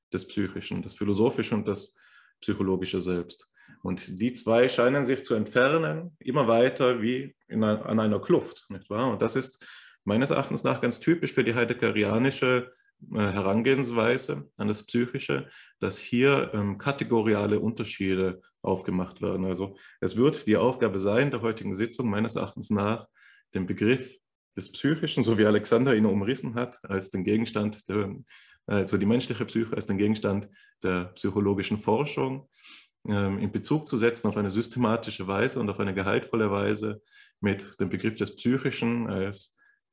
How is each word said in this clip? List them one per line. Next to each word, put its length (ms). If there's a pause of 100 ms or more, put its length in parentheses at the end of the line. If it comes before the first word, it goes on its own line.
(120)
des 140
Psychischen, 560
das 120
philosophische 600
und 120
das 300 (460)
psychologische 580
Selbst. 500 (320)
Und 380
die 140
zwei 340
scheinen 380
sich 180
zu 100
entfernen, 840
immer 300
weiter 520
wie 340 (140)
in 160
ein-, 180
an 160
einer 220
Kluft, 480
nicht 220
wahr? 200
Und 120
das 140
ist 280 (400)
meines 260
Erachtens 340
nach 180
ganz 180
typisch 320
für 120
die 100
heideggerianische, 1200 (400)
äh, 40
Herangehensweise 1400
an 100
das 160
Psychische, 640 (300)
dass 180
hier, 560
ähm, 240
kategoriale 840
Unterschiede 840 (180)
aufgemacht 640
werden. 240
Also 300 (240)
es 160
wird 300
die 120
Aufgabe 400
sein, 320
der 100
heutigen 320
Sitzung 380
meines 240
Erachtens 340
nach, 380 (480)
den 120
Begriff 520 (380)
des 160
Psychischen, 500
so 160
wie 80
Alexander 480
ihn 120
umrissen 480
hat, 280
als 280
den 120
Gegenstand 680
der, 260 (520)
also 320
die 80
menschliche 380
Psyche 300
als 120
den 100
Gegenstand 520 (340)
der 320
psychologischen 640
Forschung, 720 (600)
ähm, 300
in 140
Bezug 340
zu 100
setzen 320
auf 80
eine 140
systematische 760
Weise 340
und 100
auf 100
eine 140
gehaltvolle 560
Weise 500 (400)
mit 400
dem 80
Begriff 300
des 180
Psychischen 720
als 480 (360)